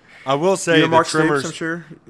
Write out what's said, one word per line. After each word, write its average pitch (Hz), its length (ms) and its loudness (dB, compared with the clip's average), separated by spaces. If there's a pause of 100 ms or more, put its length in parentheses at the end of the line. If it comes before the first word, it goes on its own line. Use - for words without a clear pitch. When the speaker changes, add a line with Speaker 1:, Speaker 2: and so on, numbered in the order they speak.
(260)
Speaker 1:
I 135 100 0
will 180 220 0
say 165 220 2
Speaker 2:
You're 160 80 2
Speaker 1:
the 165 40 -2
Speaker 2:
Mark 160 160 4
Stoops, 156 160 0
Speaker 1:
trimmers, 147 220 0
Speaker 2:
I'm 160 60 -8
sure. 165 340 -10 (240)